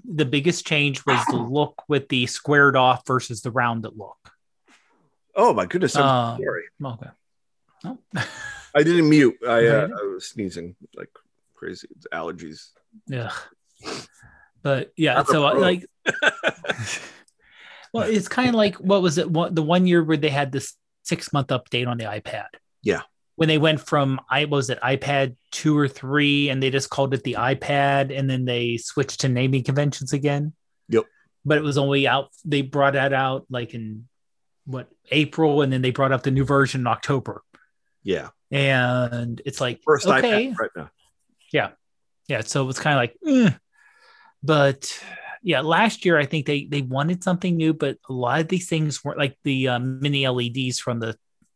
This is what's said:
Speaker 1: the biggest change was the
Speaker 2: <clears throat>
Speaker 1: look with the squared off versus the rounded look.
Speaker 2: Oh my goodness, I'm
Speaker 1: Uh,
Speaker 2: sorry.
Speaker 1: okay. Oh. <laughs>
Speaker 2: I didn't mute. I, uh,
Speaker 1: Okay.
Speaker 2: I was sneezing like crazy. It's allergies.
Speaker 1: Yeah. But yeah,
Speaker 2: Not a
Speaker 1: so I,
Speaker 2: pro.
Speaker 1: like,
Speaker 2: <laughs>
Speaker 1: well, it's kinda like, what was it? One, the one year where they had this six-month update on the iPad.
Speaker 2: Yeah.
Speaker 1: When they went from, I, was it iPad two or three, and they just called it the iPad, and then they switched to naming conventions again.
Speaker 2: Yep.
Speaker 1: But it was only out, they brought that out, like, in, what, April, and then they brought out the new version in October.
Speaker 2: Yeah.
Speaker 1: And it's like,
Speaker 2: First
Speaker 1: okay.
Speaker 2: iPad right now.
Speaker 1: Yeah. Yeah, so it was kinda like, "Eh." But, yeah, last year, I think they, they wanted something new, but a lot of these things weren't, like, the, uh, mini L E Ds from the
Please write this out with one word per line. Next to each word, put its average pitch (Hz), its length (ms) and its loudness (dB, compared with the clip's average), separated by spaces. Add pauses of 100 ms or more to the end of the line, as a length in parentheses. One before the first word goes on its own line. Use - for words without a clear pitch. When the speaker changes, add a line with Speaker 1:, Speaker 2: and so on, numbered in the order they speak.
Speaker 1:
the 156 220 -2
biggest 147 420 -2
change 143 380 -2
was 123 220 0
the 123 100 -2
Speaker 2:
<clears throat> - 0 -
Speaker 1:
look 131 500 -4
with 139 220 -2
the 123 180 0
squared 143 480 4
off 127 320 2
versus 127 340 -4
the 120 100 -8
rounded 117 440 -4
look. 104 220 -18 (1160)
Speaker 2:
Oh 220 180 4
my 101 120 0
goodness, 143 300 -2
I'm 143 80 2
Speaker 1:
Uh, 123 340 2
Speaker 2:
sorry. 90 260 -6 (200)
Speaker 1:
okay. 123 260 -12 (760)
Oh. 247 120 -12 (180)
<laughs> - 600 -8
Speaker 2:
I 147 80 6
didn't 165 260 4
mute. 147 280 6 (100)
I, 117 200 4
uh, 113 40 4
Speaker 1:
Okay. 110 220 2
Speaker 2:
I 104 100 -8 (100)
was 92 140 -12
sneezing 90 480 -10 (200)
like - 140 -16 (460)
crazy. - 400 -14
It's - 160 -20
allergies. 82 600 -12 (360)
Speaker 1:
Yeah. 123 240 -8 (1300)
But 139 360 -2
yeah, 151 180 2
Speaker 2:
Not 139 140 2
a - 20 4
Speaker 1:
so 147 140 4
I, 147 60 4
Speaker 2:
pro. - 100 2
Speaker 1:
like, 180 240 2 (200)
Speaker 2:
<laughs> - 960 -4 (920)
Speaker 1:
well, 226 160 0
it's 214 180 0
kinda 247 300 0
like, 208 180 4
what 190 260 2
was 165 160 2
it? 170 120 0
One, 165 240 0
the 160 100 2
one 180 240 4
year 175 160 6
where 156 140 2
they 147 120 0
had 139 220 0
this 135 220 -6 (300)
six-month 143 440 -4
update 123 400 -2
on 120 100 -4
the 113 80 -8
iPad. 107 420 -10 (360)
Speaker 2:
Yeah. 101 200 0 (320)
Speaker 1:
When 160 120 2
they 156 120 4
went 156 200 2
from, 135 400 0 (100)
I, 143 160 2
was 139 260 0
it 120 100 -6
iPad 135 540 0 (160)
two 151 260 2
or 143 100 4
three, 143 640 0
and 131 120 -2
they 135 100 2
just 135 180 -2
called 139 240 -2
it 131 100 -2
the 120 140 -4
iPad, 139 800 0
and 139 100 -2
then 127 180 -2
they 120 320 -2
switched - 440 -6
to 139 80 0
naming 127 340 0
conventions 139 480 -2
again. 143 420 -2 (360)
Speaker 2:
Yep. 110 160 2 (400)
Speaker 1:
But 147 140 2
it 151 40 -2
was 143 140 -2
only 139 300 2
out, 135 220 0 (160)
they 143 180 0
brought 139 300 2
that 139 200 0
out, 135 360 -2
like, 123 260 -8
in, 110 320 -12 (580)
what, 127 240 -10 (220)
April, 147 500 2
and 135 100 2
then 131 120 0
they 127 80 2
brought 135 200 0
out 127 120 0
the 135 80 0
new 135 140 2
version 135 360 2
in 123 60 -2
October. 117 560 -4 (600)
Speaker 2:
Yeah. 82 260 -2 (200)
Speaker 1:
And 123 960 0
it's - 160 -6
like, 123 240 -4
Speaker 2:
First 156 220 2
Speaker 1:
okay. 156 400 4
Speaker 2:
iPad 240 100 -8
right 107 180 -4
now. 78 140 -12 (640)
Speaker 1:
Yeah. 117 160 0 (580)
Yeah, 120 140 -2
so 135 220 -2
it - 20 -4
was 127 140 -6
kinda 147 180 2
like, 120 180 0 (100)
"Eh." 254 260 4 (880)
But, 139 580 2 (440)
yeah, 151 180 0
last 170 440 2
year, 170 120 6
I 147 80 2
think 147 220 -4
they, 143 180 -2
they 143 160 -4
wanted 143 420 -2
something 180 320 0
new, 160 180 2
but 147 240 -4 (120)
a 135 40 -8
lot 123 260 0
of 160 80 -2
these 180 200 -4
things 156 360 -2
weren't, 143 160 -6
like, 139 240 -2
the, 131 240 0
uh, 123 120 0
mini 135 460 -2
L 127 160 0
E 120 80 -4
Ds 127 300 -4
from 120 200 -4
the 113 160 -6 (400)